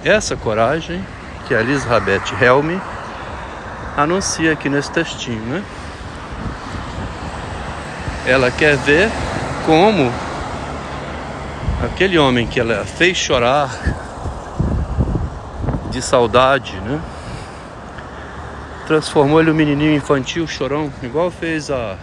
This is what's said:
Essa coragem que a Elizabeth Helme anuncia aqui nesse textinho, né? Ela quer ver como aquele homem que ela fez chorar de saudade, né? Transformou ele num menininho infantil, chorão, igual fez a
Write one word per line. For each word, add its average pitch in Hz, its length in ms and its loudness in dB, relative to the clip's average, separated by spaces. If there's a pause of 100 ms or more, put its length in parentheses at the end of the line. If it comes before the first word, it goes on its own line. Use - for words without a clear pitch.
Essa 190 320 2
coragem 151 680 0 (420)
que - 80 0
a 110 60 4
Elizabeth 117 640 2 (180)
Helme 147 400 6 (1160)
anuncia 160 560 0
aqui 151 160 -2
nesse 143 220 0
textinho, 123 520 -4
né? 165 220 -4 (2500)
Ela 127 240 6
quer 151 260 4
ver 151 340 4 (540)
como 160 480 6 (1700)
aquele 175 340 2
homem 123 280 4
que 123 140 0
ela 110 240 2
fez 170 320 2
chorar 131 540 2 (2250)
de 123 120 -4
saudade, 123 760 4
né? 139 200 -4 (1900)
Transformou 156 540 4
ele 160 100 6
num 151 60 2
menininho 151 380 4
infantil, 143 520 0
chorão, 143 460 -4 (100)
igual 151 280 -2
fez 160 400 -4
a 113 320 -4